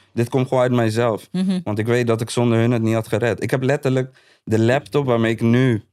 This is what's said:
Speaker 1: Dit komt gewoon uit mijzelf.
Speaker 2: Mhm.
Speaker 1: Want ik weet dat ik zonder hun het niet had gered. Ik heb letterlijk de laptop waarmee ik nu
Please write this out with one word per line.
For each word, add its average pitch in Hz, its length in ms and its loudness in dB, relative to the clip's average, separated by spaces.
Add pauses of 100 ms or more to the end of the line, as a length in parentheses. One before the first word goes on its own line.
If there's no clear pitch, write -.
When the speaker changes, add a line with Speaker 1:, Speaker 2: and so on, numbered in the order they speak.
(140)
Speaker 1:
Dit - 160 -2
komt 131 180 0
gewoon 127 160 2
uit 123 80 2
mijzelf. 113 600 0
Speaker 2:
Mhm. 185 320 -2
Speaker 1:
Want 104 160 -6
ik 107 60 -2
weet 120 220 0
dat 117 140 0
ik 117 80 -6
zonder 120 280 2
hun 117 140 2
het 117 100 0
niet 113 120 0
had 113 140 -2
gered. 107 360 -2
Ik - 80 -4
heb 139 120 -2
letterlijk 131 540 -2 (260)
de 110 160 0
laptop 139 460 0
waarmee 113 260 2
ik 110 100 -4
nu 117 520 2